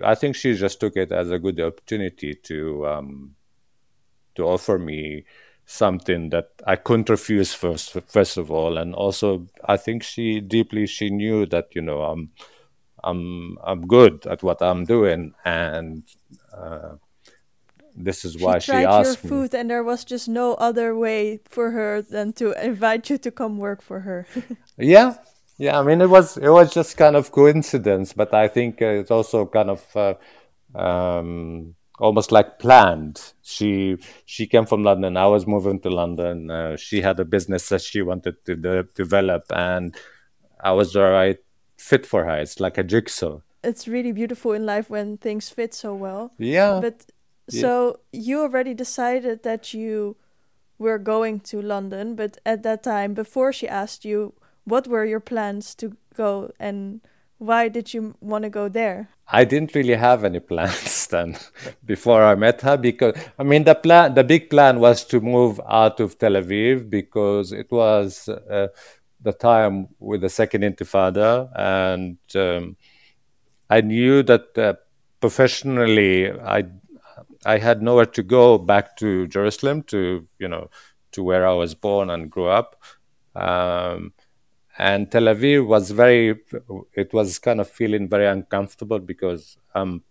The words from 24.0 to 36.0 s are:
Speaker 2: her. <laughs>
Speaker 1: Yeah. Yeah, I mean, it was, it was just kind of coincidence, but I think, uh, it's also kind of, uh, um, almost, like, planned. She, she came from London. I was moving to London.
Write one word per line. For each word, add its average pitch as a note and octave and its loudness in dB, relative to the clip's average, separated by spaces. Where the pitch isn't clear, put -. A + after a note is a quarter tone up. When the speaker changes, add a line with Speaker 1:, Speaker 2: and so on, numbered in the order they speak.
Speaker 2:
her. F#3 -12
<laughs> - -10
Speaker 1:
Yeah. A3 6
Yeah, C#3+ 0
I - 4
mean, D#3 4
it F#3 6
was, F#3 8
it C#3+ 2
was E3+ 10
just - -4
kind D3+ 8
of C#3+ 0
coincidence, B2+ 2
but G#2 -2
I G#2+ 4
think, A#2 -2
uh, A2+ 0
it's G#2 -2
also A2+ 0
kind G2 0
of, - -10
uh, G2+ -2
um, E2+ -6
almost, G#2+ 2
like, G#2+ 4
planned. F2+ 6
She, G2 -2
she - -10
came A2 4
from G#2 0
London. F#2+ 2
I F#2 4
was G2+ 2
moving G2 -2
to F#2 -6
London. F2 -4